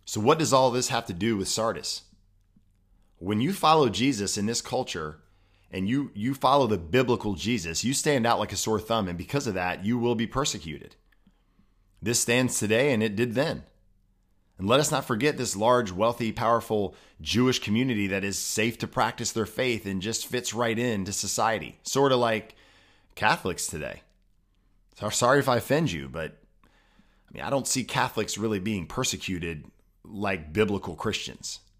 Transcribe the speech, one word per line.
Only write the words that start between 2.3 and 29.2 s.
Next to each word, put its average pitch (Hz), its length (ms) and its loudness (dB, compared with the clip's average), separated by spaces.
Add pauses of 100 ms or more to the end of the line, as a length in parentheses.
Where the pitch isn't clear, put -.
When 104 240 -2
you 165 140 0
follow 156 340 6
Jesus 104 480 0
in 101 80 -2
this 117 160 -2
culture, 85 600 -6 (500)
and 95 180 -2
you, 131 260 -2
you 117 200 -2
follow 135 340 4
the 107 100 2
biblical 107 560 2
Jesus, 85 480 -2
you 127 120 0
stand 135 320 2
out 117 120 4
like 104 140 -4
a 101 40 -8
sore 110 220 0
thumb, 110 300 -2
and 87 100 -6
because 131 300 -4
of 98 60 -2
that, 90 300 -4
you 120 140 0
will 117 160 2
be 110 120 -2
persecuted. 82 680 -6 (1080)
This 113 200 0
stands 123 400 2
today, 113 320 4
and 110 100 2
it 107 140 0
did 110 180 0
then. 139 300 0 (920)
And 95 120 -4
let 127 100 6
us 151 140 0
not 139 140 -2
forget 131 300 0
this 98 200 -4
large, 117 340 2
wealthy, 110 400 0
powerful 110 640 0 (260)
Jewish 113 380 2
community 110 480 0
that 95 160 -2
is 98 160 -4
safe 113 400 -2
to - 80 -6
practice 117 460 -2
their 110 140 -2
faith 123 380 -2
and 98 160 -4
just 110 280 -6
fits 123 260 -4
right 117 240 -2
into 104 340 -2
society, 104 720 -2
sort 135 300 2
of 123 80 6
like 113 340 0 (600)
Catholics 107 500 0
today. 71 360 -8 (920)
So, 104 120 -6
sorry 131 320 4
if 139 80 0
I 120 80 4
offend 139 340 2
you, 69 180 -6
but, 78 300 -8 (240)
I - 720 -20
mean, - 100 -12
I 73 80 -6
don't 135 160 0
see 131 160 -2
Catholics 117 560 -2
really 107 220 -2
being 95 260 -4
persecuted 85 800 -4 (400)